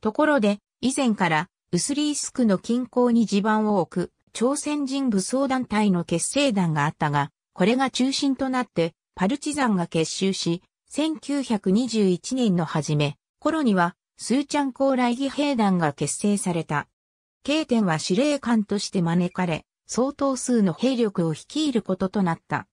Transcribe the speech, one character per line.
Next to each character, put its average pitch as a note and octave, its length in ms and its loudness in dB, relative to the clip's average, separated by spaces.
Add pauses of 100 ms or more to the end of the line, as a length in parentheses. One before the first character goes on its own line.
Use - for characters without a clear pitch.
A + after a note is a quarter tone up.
と G#3+ 120 -2
こ D4+ 140 2
ろ D4 120 4
で、 G3+ 200 0 (220)
以 B3+ 140 -2
前 B3 200 2
か F#3 140 0
ら、 D#3 200 0 (220)
ウ F3 80 0
ス C#4 160 -4
リ D4 160 0
ー C#4+ 40 -2
ス - 160 -8
ク B3 140 0
の F#3+ 140 4
近 B3 260 -2
郊 B3 240 0
に A#3 160 4
地 G3 160 0
盤 G#3+ 240 0
を G#3 160 2
置 F3 280 -4
く、 - 20 -20 (220)
朝 B3+ 220 0
鮮 D4 300 -4
人 C4+ 240 -2
武 G3 120 0
装 C4+ 260 -2
団 B3+ 180 -2
体 G#3 240 2
の F3 140 2
結 - 260 -4
成 C#4 220 2
団 F3+ 220 0
が D3 120 0
あ D#3 40 0
っ - 60 -10
た D#3 140 -2
が、 C#3+ 220 -2 (220)
こ F#3 120 0
れ A3+ 100 2
が C4 140 0
中 B3+ 220 -2
心 C#4 240 0
と C4 140 -4
な B3+ 120 -2
っ B3 60 -4
て、 E3+ 260 -2 (240)
パ F#3 100 0
ル C#4 100 0
チ D4 160 -6
ザ C#4 140 0
ン G3+ 100 2
が E3+ 100 -2
結 D#3+ 240 -2
集 F#3+ 220 -2
し、 F3 280 -4 (280)
千 D#4 280 -2
九 C#4+ 240 -4
百 G#3 300 -2
二 A#3+ 160 2
十 G#3+ 220 2
一 F3+ 260 -2
年 A3 220 2
の E3+ 80 0
初 D3+ 320 -2
め、 D3 200 0 (220)
頃 D#4 220 0
に A#3 120 2
は、 F3 220 2 (220)
ス - 180 -2
ー C#4 100 0
チ D4 140 -2
ャ C#4+ 60 0
ン B3+ 80 -4
高 C4+ 240 2
麗 B3 140 2
義 C4 180 -2
兵 C#4+ 260 -2
団 G3+ 220 2
が D#3 160 2
結 - 240 -4
成 G3+ 180 0
さ F#3+ 160 -4
れ E3 140 -2
た。 D3 240 -4 (520)
慶 D4+ 240 0
天 A3+ 200 2
は D#3+ 120 0
司 F3+ 200 -2
令 C#4+ 220 2
官 A3 260 0
と G3+ 120 -4
し - 120 -6
て F#3+ 120 -2
招 F3 320 0
か F#3 120 -2
れ、 E3 200 -6 (220)
相 C4 240 0
当 C#4 240 -2
数 A#3+ 280 2
の F3 100 2
兵 B3+ 240 0
力 G3 300 0
を D#3+ 40 0
率 - 280 -8
い D#4 120 0
る A#3 100 0
こ F#3+ 140 -4
と F#3+ 140 -2
と G3+ 140 0
な E3+ 100 2
っ - 120 -6
た。 - 320 -6